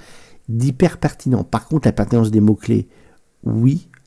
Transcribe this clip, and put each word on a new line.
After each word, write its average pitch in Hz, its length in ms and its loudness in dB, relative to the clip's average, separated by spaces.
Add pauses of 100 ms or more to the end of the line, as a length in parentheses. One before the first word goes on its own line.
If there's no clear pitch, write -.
(500)
d'hyper 127 500 0
pertinent. - 440 -2
Par - 240 -6
contre, 156 200 0
la 107 60 2
pertinence 110 360 0
des 107 120 2
mots-clés, 107 460 0 (560)
oui, 120 440 0 (200)